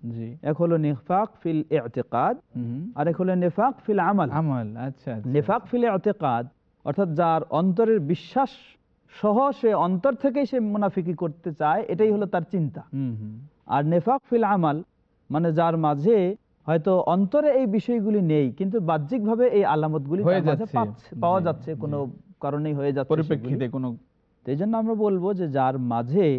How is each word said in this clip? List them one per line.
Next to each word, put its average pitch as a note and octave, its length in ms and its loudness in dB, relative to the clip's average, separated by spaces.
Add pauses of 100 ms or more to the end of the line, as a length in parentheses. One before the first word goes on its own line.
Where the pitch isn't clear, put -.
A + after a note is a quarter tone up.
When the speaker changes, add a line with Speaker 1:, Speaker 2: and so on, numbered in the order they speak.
(160)
Speaker 1:
জি। A2+ 120 -8 (220)
Speaker 2:
এক D#3 120 0
হলো E3+ 140 2 (100)
নিফাক F3+ 440 -2 (120)
ফিল D#3+ 180 -2 (180)
ইতিকাদ, B2 580 -2 (200)
Speaker 1:
হুম। B2 280 -6 (140)
Speaker 2:
আর D3+ 140 -2
এক D#3 100 0
হলো F#3 120 0 (100)
নিফাক G#3 300 0 (100)
ফিল G#3 160 0 (120)
আমাল। F3+ 180 2 (120)
Speaker 1:
আমাল, C3 260 -2 (200)
আচ্ছা, C3+ 280 -12
আচ্ছা। A2+ 200 -6
Speaker 2:
নিফাক G3 340 2
ফিল A#3+ 140 0 (140)
ইতিকাদ C#3 460 -2 (460)
অর্থাৎ F#3 200 0 (100)
যার E3 220 2 (180)
অন্তরের G3+ 400 2 (120)
বিশ্বাস - 400 -2 (720)
সহ G#3 160 4 (220)
সে A#3 100 2 (180)
অন্তর F#3 260 0 (100)
থেকেই C#4 280 0
সে C4 60 -2 (140)
মুনাফিকি G3 500 -2
করতে E3 280 -6 (100)
চায়, D#3 220 0 (120)
এটাই G#3+ 220 2
হলো G#3 180 0
তার E3+ 200 -2
চিন্তা। D#3+ 280 -2 (140)
Speaker 1:
হুম, C3 240 -2
হুম। G#2+ 160 -12 (400)
Speaker 2:
আর C#3+ 60 2 (120)
নিফাক A3 360 0
ফিল A#3 160 2 (100)
আমাল D#3 220 2 (560)
মানে E3 140 2 (120)
যার E3 160 2 (100)
মাঝে D3+ 320 4 (500)
হয়তো E3 240 2 (220)
অন্তরে G3+ 360 2 (100)
এই C4 80 2 (100)
বিষয়গুলি G#3+ 440 0 (120)
নেই, D3 140 4 (120)
কিন্তু F#3+ 180 -2 (120)
বাহ্যিকভাবে G#3 560 0 (120)
এই G3+ 60 4 (100)
আলামতগুলি D#3 540 0
Speaker 1:
হয়ে F3+ 80 4
Speaker 2:
তার F3+ 160 0
মাঝে D#3+ 140 -2
Speaker 1:
যাচ্ছে। A3+ 120 -4
Speaker 2:
পাচ্ছে, D3+ 340 -4 (120)
পাওয়া F3+ 160 2
Speaker 1:
জি, E3+ 80 -2
Speaker 2:
যাচ্ছে, D#3 260 -6
Speaker 1:
জি। D3 100 -10
Speaker 2:
কোনো D3 140 -4 (460)
কারণেই D3 360 -2
হয়ে C#3+ 180 0
যাচ্ছে C3+ 160 -2
Speaker 1:
পরিপ্রেক্ষিতে C#3 520 0
Speaker 2:
সেগুলি। A#2 100 -6
Speaker 1:
কোনো C3 120 -2 (560)
Speaker 2:
তো - 100 -10
এই C#3 80 -2
জন্য G#3+ 200 0
আমরা A3+ 140 0 (100)
বলবো F#3+ 220 0 (120)
যে F3+ 60 -2 (120)
যার C3 180 2 (180)
মাঝে C3 340 2 (120)